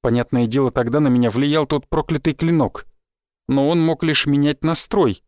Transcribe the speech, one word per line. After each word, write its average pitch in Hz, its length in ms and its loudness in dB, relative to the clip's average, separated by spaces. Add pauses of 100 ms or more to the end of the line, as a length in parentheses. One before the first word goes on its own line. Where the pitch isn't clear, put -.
Понятное 120 440 0
дело, 127 240 0
тогда 123 300 -2
на 147 80 2
меня 123 220 2
влиял 143 360 0
тот 143 220 -4
проклятый 156 460 -2
клинок — 160 520 -2 (600)
но 139 200 0
он 170 120 2
мог 160 220 0
лишь 156 240 0
менять 143 380 0
настрой 160 640 0